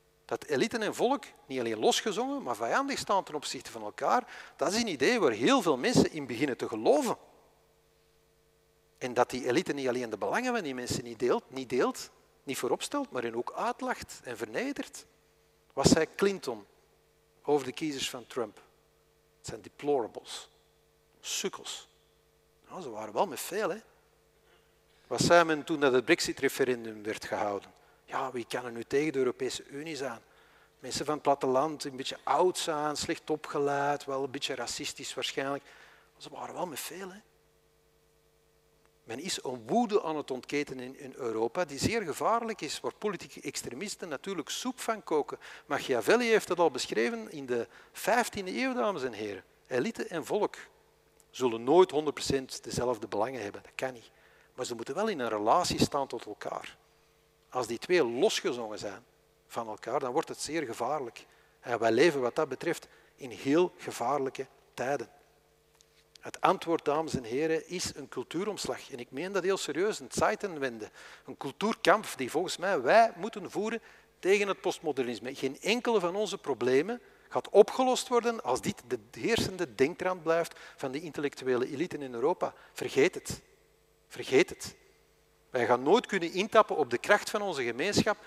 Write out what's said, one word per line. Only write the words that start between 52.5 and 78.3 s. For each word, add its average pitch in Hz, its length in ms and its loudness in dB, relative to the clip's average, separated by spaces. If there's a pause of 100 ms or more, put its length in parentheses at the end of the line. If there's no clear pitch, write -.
dezelfde 120 440 -2
belangen 113 340 -2
hebben, 101 220 -10
dat - 120 -20
kan 131 180 -4
niet. 117 180 -20 (420)
Maar 123 120 -6
ze 120 100 -6
moeten 113 200 -8
wel 208 120 0
in 190 120 -2
een 120 100 -2
relatie 120 540 4
staan 139 240 0
tot 120 180 -8
elkaar. - 520 -10 (720)
Als 123 180 -2
die 117 100 -4
twee 175 260 2
losgezongen 120 760 0
zijn 101 260 -10 (420)
van 117 200 -6
elkaar, 113 320 -4
dan 131 120 -2
wordt 151 180 0
het 123 100 -10
zeer 156 260 -4
gevaarlijk. 120 600 -4 (340)
En 120 200 -2
wij 113 120 6
leven 143 300 8
wat 120 140 0
dat 156 140 2
betreft 151 380 -4 (280)
in 135 140 -14
heel 143 480 4
gevaarlijke 131 680 -2 (260)
tijden. 127 360 -4 (1080)
Het - 220 -10
antwoord, 165 440 2
dames 151 300 0
en 135 80 -4
heren, 156 440 0
is 175 280 -6
een 143 140 -14
cultuuromslag. 165 800 -6
En 131 80 -10
ik 120 120 -12
meen 165 200 -6
dat 190 120 0
heel 190 140 2
serieus, 170 420 -2
een 127 120 -14
Zeitenwende. 147 800 -2 (360)
Een 131 120 -14
cultuurkamp 196 680 2 (100)
die 123 160 -4
volgens 165 260 -2
mij 175 240 0
wij 196 340 6
moeten 180 360 -8
voeren 214 300 -4 (380)
tegen 202 280 4
het 185 140 -2
postmodernisme. 131 720 -2
Geen 139 260 -4
enkele 226 380 2
van 175 160 0
onze 196 220 -2
problemen 135 640 2 (280)
gaat - 200 -4
opgelost 247 580 6
worden 233 360 2